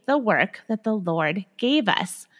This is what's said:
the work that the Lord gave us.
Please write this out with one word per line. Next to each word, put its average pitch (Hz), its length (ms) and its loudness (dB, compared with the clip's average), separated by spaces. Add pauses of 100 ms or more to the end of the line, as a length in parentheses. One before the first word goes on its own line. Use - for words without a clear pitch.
the 277 120 2
work 196 520 0
that 220 140 -4
the 220 120 0
Lord 170 500 -2 (120)
gave 254 320 2
us. - 380 -2 (120)